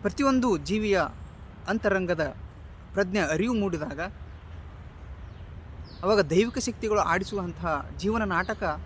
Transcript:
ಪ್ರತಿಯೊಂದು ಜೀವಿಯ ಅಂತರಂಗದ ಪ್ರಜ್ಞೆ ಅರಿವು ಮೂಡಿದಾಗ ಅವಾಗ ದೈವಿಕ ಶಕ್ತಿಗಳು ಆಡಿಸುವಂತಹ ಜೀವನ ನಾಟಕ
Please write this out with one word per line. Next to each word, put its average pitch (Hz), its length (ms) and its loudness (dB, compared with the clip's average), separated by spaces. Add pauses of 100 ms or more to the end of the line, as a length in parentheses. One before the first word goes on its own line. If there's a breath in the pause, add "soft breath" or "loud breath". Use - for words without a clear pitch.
ಪ್ರತಿಯೊಂದು 254 560 4
ಜೀವಿಯ 190 460 2 (640)
ಅಂತರಂಗದ 180 680 2 (560)
ಪ್ರಜ್ಞೆ 190 280 2
ಅರಿವು 170 340 2
ಮೂಡಿದಾಗ 156 460 0 (2000)
ಅವಾಗ 202 180 6
ದೈವಿಕ 190 380 4
ಶಕ್ತಿಗಳು 214 420 0
ಆಡಿಸುವಂತಹ 170 960 0
ಜೀವನ 214 280 2
ನಾಟಕ 180 600 0